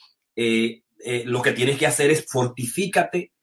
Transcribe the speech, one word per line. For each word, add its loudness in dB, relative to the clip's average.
Eh, 0
eh, -4
lo -2
que 2
tienes 0
que 4
hacer 2
es 2
fortifícate -2